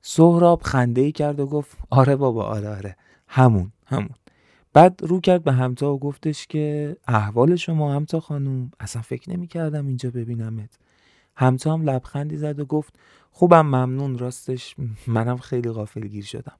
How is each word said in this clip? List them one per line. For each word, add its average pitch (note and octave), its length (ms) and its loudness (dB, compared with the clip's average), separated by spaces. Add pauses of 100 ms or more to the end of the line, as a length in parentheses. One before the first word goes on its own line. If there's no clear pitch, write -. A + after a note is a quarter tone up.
سهراب E3+ 600 4
خنده‌ای B2+ 500 0
کرد D3 280 -4
و C#3 60 -2
گفت C#3+ 300 -8 (140)
«آره C3+ 260 4
بابا، A#2+ 280 -2
آره، G#2 240 -6
آره، G2 280 -12 (320)
همون، A2 440 4 (140)
همون.» G#2 280 -6 (580)
بعد F3+ 300 8
رو F3 180 0
کرد F3+ 240 2
به C#3+ 80 2
همتا B2+ 420 0
و C3+ 40 -6
گفتش C#3+ 480 -8
که D3+ 500 -4 (120)
«احوال A#2 480 2
شما D#3 380 -2
همتا D#3 260 -4
خانوم؟ C3+ 500 -6 (100)
اصلاً A2+ 220 -10
فکر - 280 -12
نمی‌کردم E3 560 -6
اینجا B2+ 240 -6
ببینمت.» A2+ 680 -8 (580)
همتا C3 360 0
هم D#3+ 100 -2
لبخندی C#3+ 540 -4
زد D3 240 -6
و D3 40 -6
گفت D3+ 300 -6 (360)
«خوبم، E3+ 360 6
ممنون، C3 520 -2
راستش B2 560 -10 (320)
منم A#2 300 0
خیلی B2 340 -4
غافلگیر G#2 540 -10
شدم.» - 360 -16